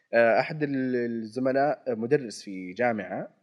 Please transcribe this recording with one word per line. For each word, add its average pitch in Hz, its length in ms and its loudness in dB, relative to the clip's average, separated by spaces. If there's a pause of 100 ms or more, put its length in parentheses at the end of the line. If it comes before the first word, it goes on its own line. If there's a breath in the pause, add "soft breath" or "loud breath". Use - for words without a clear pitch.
(140 soft breath)
آه، 113 260 6
أحد 151 220 -4
ال-، 131 340 0
الزملاء 123 1000 0
مدرس 120 460 -2
في 92 300 -10
جامعة، 110 560 -2 (140)